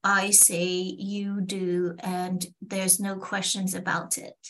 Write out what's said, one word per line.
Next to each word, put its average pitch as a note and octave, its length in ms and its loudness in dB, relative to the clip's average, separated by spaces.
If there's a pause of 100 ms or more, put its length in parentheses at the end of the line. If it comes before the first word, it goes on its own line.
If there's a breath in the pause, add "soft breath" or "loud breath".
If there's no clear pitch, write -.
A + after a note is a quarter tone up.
"I G3 280 4
say, F3+ 420 6
you G3+ 680 -4
do, F3+ 580 -2
and F3+ 460 -4 (160)
there's F#3+ 380 2
no G3 180 -4
questions F#3+ 580 -2
about F#3 420 -2
it," - 200 -14 (120)